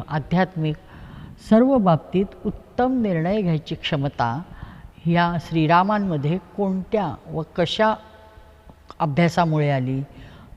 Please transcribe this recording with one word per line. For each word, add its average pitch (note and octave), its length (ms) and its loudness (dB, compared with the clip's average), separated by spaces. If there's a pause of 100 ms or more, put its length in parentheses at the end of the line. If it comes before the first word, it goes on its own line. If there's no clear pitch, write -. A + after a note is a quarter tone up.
आध्यात्मिक D#3 680 -2 (760)
सर्व B3+ 280 6
बाबतीत F#3 480 2 (200)
उत्तम B3 560 -2
निर्णय F#3+ 400 0
घ्यायची E3 340 -2
क्षमता C#3 680 -2 (640)
ह्या E3+ 300 2 (140)
श्रीरामांमध्ये E3+ 880 2
कोणत्या F#3+ 800 -4 (120)
व D#3+ 140 -6 (140)
कशा G#3+ 380 2 (1080)
अभ्यासामुळे D#3 680 2
आली, C3 320 -2 (560)